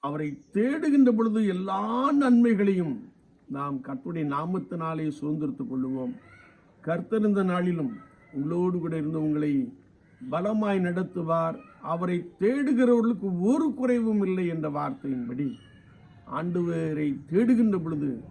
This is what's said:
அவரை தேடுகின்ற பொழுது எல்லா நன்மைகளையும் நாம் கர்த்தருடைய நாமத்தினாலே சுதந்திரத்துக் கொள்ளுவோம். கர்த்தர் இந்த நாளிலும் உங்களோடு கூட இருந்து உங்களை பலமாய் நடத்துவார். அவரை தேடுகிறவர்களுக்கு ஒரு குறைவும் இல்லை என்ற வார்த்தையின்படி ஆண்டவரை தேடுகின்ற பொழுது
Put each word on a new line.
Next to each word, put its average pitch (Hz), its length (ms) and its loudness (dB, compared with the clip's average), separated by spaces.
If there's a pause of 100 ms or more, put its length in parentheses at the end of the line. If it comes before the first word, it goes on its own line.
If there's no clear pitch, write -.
அவரை 147 520 -6
தேடுகின்ற 277 640 4
பொழுது 220 300 2
எல்லா 202 640 -2
நன்மைகளையும் 208 880 4 (480)
நாம் 139 340 -6
கர்த்தருடைய 156 440 -6
நாமத்தினாலே 160 920 -4
சுதந்திரத்துக் 147 520 -4
கொள்ளுவோம். 127 420 -4 (680)
கர்த்தர் 214 460 0
இந்த 202 160 2
நாளிலும் 175 540 0 (360)
உங்களோடு 175 460 0
கூட 160 180 -4
இருந்து 156 260 -2
உங்களை 151 500 0 (580)
பலமாய் 202 500 0
நடத்துவார். 170 760 -2 (260)
அவரை 170 480 -2 (100)
தேடுகிறவர்களுக்கு 233 1000 2
ஒரு 262 340 2
குறைவும் 233 480 0
இல்லை 185 240 0
என்ற 160 240 -4
வார்த்தையின்படி 135 840 -4 (840)
ஆண்டவரை 160 840 -2 (120)
தேடுகின்ற 220 520 4
பொழுது 147 380 -4 (100)